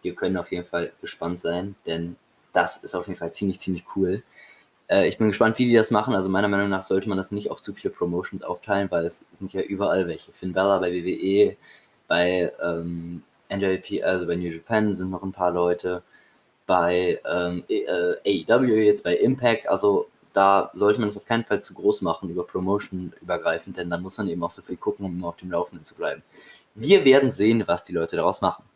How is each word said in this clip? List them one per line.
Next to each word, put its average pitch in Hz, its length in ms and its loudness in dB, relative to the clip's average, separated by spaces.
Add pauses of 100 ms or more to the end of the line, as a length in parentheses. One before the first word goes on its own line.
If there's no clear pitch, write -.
wir 90 120 -4
können 92 220 -2
auf 87 160 -6
jeden 87 140 -6
Fall - 340 -6
gespannt 87 400 -6
sein, 87 340 -4 (120)
denn 85 300 -6 (360)
das 85 240 0
ist - 180 -12
auf 90 140 -6
jeden 87 100 -10
Fall 82 140 -8
ziemlich, 95 260 -4
ziemlich 90 280 -6 (100)
cool. 95 260 0 (640)
Äh, 92 220 4
ich - 100 -2
bin 110 100 4
gespannt, 110 300 2
wie 127 60 2
die 120 100 4
das 110 160 6
machen. 110 240 2
Also 95 140 0
meiner 98 180 2
Meinung 101 220 0
nach 95 160 -2
sollte 98 240 0
man 95 100 -2
das 95 140 -6
nicht 104 180 -6
auf - 100 -8
zu 101 140 -10
viele - 180 -6
Promotions 87 500 -4
aufteilen, 98 500 -2
weil 85 140 0
es - 260 -10
sind 95 220 -12
ja 95 80 -2
überall 95 440 0
welche. 80 260 -10
Finn 92 200 -8
Balor 95 260 2
bei 90 140 0
W 87 120 -4
W 92 60 -2
E, 98 460 2 (500)
bei, 90 460 2 (100)
ähm, 85 600 -6 (240)
N 98 120 -4
J 95 220 0
P, - 220 -6
also 90 220 0
bei 85 100 -2
New 87 160 -4
Japan 107 420 0
sind 92 160 -4
noch 95 120 -8
ein 95 100 -6
paar 90 180 0
Leute, 90 520 0 (640)
bei, 90 580 2
ähm, 87 440 -4
äh, 107 220 0
A 90 340 0
E 90 220 0
W 113 400 4
jetzt, 104 180 4
bei - 120 2
Impact. 123 520 2
Also 101 400 2 (260)
da 98 400 4
sollte 104 260 2
man 107 80 0
es 101 80 -4
auf - 80 -14
keinen 117 220 -2
Fall - 160 -2
zu - 100 -10
groß 101 300 0
machen, 87 260 -4
über 87 160 -6
Promotion 92 800 -4
übergreifend, 85 560 -4
denn 87 100 -6
dann 87 140 -4
muss 95 160 -10
man 101 100 -4
eben 85 160 -4
auch 85 60 -6
so - 100 -8
viel 87 160 -12
gucken, 101 300 -6
um 87 100 -6
immer 87 120 -6
auf 85 80 -10
dem 90 140 -14
Laufenden 87 340 -6
zu - 100 -16
bleiben. 76 280 -6 (520)
Wir 147 300 6
werden 135 260 8
sehen, 110 360 2
was 87 180 -2
die 92 80 -10
Leute 85 240 -2
daraus 85 260 0
machen. - 220 -2 (120)